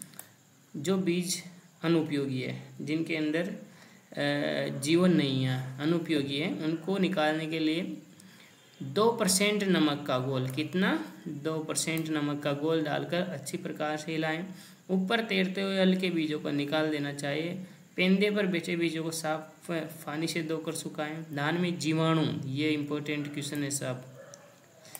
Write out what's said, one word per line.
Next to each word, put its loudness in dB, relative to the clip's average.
जो 0
बीज 0
अनुपयोगी 2
है, -6
जिनके -2
अंदर, 0
अ, -4
जीवन 6
नहीं 4
है, -2
अनुपयोगी 2
है, 0
उनको -2
निकालने 2
के -2
लिए 0
दो 2
परसेंट 2
नमक 4
का 2
घोल, 0
कितना, 0
दो -4
परसेंट -2
नमक -2
का 2
घोल 0
डालकर -2
अच्छी -6
प्रकार -4
से -8
हिलाएं। -2
ऊपर 2
तैरते 0
हुए 2
हल्के 4
बीजों 0
को -6
निकाल 2
देना -2
चाहिए। -4
तेंदे 6
पर 2
बेचे -2
बीजों -2
को -4
साफ -6
पानी -2
से -2
धोकर -4
सुखाएं। -6
धान 2
में 0
जीवाणु, 2
ये 2
important -2
question -4
है -2
साहब। -4